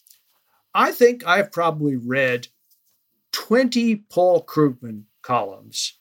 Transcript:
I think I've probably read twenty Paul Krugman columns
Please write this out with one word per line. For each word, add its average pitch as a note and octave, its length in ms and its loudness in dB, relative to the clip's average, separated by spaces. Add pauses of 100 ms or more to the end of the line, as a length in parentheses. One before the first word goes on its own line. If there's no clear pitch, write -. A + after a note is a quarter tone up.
(720)
I C4+ 200 0
think A#3+ 340 4
I've F#3+ 260 2
probably D#3 440 -2
read B2 520 -2 (840)
twenty A#3 640 0
Paul F3+ 500 0
Krugman B2 560 -2 (180)
columns G#2 800 -6